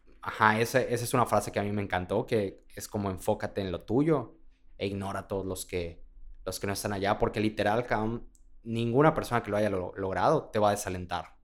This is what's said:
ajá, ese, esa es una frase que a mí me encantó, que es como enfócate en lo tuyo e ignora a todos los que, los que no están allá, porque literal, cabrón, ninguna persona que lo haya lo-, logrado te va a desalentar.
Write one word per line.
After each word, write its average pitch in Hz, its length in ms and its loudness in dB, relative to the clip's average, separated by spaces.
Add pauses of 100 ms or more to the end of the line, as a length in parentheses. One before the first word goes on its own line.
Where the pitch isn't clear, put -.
(220)
ajá, 110 380 4
ese, 120 340 2
esa 117 100 -2
es 117 100 -2
una 120 120 4
frase - 260 2
que 107 80 0
a - 20 2
mí 101 100 -2
me 104 100 -2
encantó, 95 440 -2
que 101 380 -2 (100)
es - 140 -12
como 98 220 -2
enfócate 104 500 -2
en 95 100 -2
lo 85 120 -4
tuyo 143 560 0 (400)
e 98 80 -2
ignora 98 340 -4
a - 80 -10
todos 95 180 -2
los 95 200 -6
que, 85 360 -6 (420)
los 92 140 -6
que - 80 -6
no 101 60 -2
están 101 200 -4
allá, 98 260 2
porque 110 220 0
literal, 107 460 2
cabrón, 113 420 -2 (340)
ninguna 117 520 2
persona 117 280 0
que 104 80 -8
lo 101 80 2
haya 107 120 2
lo-, 92 260 -4
logrado 98 560 0
te 110 60 0
va 104 100 6
a 104 40 4
desalentar. 92 720 -6